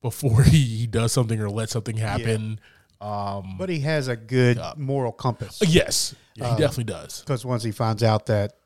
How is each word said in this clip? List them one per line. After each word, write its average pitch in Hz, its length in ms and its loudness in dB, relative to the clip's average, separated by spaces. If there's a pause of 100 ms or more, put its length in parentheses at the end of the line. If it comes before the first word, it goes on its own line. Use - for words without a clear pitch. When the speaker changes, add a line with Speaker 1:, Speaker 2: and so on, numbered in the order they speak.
Speaker 1:
before 123 420 2
<laughs> - 0 -
he, 160 140 8 (200)
he 117 100 -2
does 113 240 0
something 113 280 0
or 104 120 -2
lets 110 220 -4
something 110 240 -4
Speaker 2:
Yeah. 107 200 -2
Speaker 1:
happen. 110 420 -2 (400)
Um, 104 600 -6
Speaker 2:
But 185 100 -4
he 160 120 -2
has 147 260 0
a 123 80 -2
good 120 420 4
Speaker 1:
yeah. - 200 -8
Speaker 2:
moral 135 340 -2
compass. 110 500 -4
Speaker 1:
Uh, 208 80 4
yes. - 460 -2 (200)
Yeah, 120 120 -6
he 120 60 -2
Speaker 2:
Uh, 113 40 -2
Speaker 1:
definitely 120 280 -2
does. 82 420 -12
Speaker 2:
'cause 127 180 -6
once 123 180 -4
he 113 80 -4
finds 113 320 -2
out 110 240 2
that 104 260 0 (120)